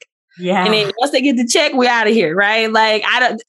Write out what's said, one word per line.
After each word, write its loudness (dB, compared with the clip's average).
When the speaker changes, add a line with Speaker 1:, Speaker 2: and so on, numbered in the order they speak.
Speaker 1:
Yeah. 0
Speaker 2:
And 2
then 0
once -2
they 0
get 2
the -2
check, 0
we're 2
outta 0
here, 0
right? 0
Like, 2
I 0
don't, -2